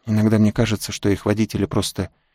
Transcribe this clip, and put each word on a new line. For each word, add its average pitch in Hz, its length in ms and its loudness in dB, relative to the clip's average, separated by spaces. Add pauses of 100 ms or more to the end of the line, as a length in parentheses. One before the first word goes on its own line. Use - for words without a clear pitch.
иногда 110 320 2
мне 107 160 4
кажется, 110 360 -2
что 104 200 -2
их 95 160 -2
водители 104 400 0
просто - 440 -4 (240)